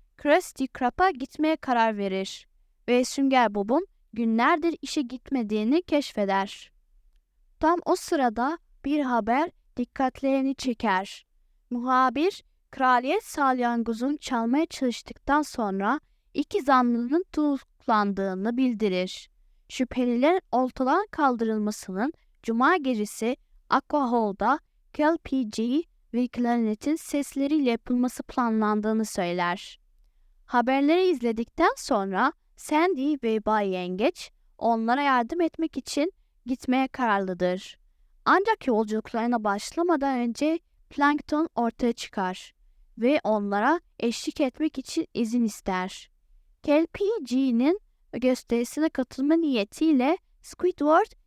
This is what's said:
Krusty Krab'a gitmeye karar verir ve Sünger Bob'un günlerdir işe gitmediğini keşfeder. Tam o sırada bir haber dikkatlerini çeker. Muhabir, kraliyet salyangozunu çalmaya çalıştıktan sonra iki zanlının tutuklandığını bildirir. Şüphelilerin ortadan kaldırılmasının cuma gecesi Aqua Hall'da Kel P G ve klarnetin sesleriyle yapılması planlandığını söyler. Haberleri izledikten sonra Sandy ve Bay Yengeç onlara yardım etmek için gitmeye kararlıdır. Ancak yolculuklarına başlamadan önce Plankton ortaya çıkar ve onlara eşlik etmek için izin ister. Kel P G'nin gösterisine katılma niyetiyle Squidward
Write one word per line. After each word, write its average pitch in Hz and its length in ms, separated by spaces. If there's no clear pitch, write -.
Krusty 294 480
Krab'a 269 460
gitmeye 302 460
karar 226 420
verir 190 500
ve 247 160
Sünger 254 500
Bob'un 233 320
günlerdir 254 720
işe 294 200
gitmediğini 240 800
keşfeder. 196 880
Tam 339 240
o 359 120
sırada 262 600
bir 294 160
haber 247 500
dikkatlerini 269 800
çeker. 208 720
Muhabir, 254 720
kraliyet 262 540
salyangozunu 240 920
çalmaya 247 480
çalıştıktan - 760
sonra 208 580
iki 294 280
zanlının 254 720
tutuklandığını 208 1200
bildirir. 208 720
Şüphelilerin 254 720
ortadan 254 580
kaldırılmasının 220 1000
cuma 254 340
gecesi 240 600
Aqua 269 400
Hall'da 226 480
Kel 320 320
P 262 180
G 240 400
ve 247 140
klarnetin 240 680
sesleriyle 285 760
yapılması 247 520
planlandığını 220 840
söyler. 175 760
Haberleri 277 600
izledikten 240 680
sonra 202 560
Sandy 302 640
ve 220 220
Bay 214 240
Yengeç 185 600
onlara 233 440
yardım 269 380
etmek 320 360
için 294 360
gitmeye 247 420
kararlıdır. 190 920
Ancak 403 420
yolculuklarına 220 800
başlamadan 277 760
önce 277 400
Plankton 294 640
ortaya 233 380
çıkar - 600
ve 254 260
onlara 208 560
eşlik - 400
etmek 302 380
için - 360
izin 240 300
ister. 185 640
Kel 311 240
P - 180
G'nin 262 580
gösterisine 247 760
katılma 277 460
niyetiyle 294 840
Squidward 349 720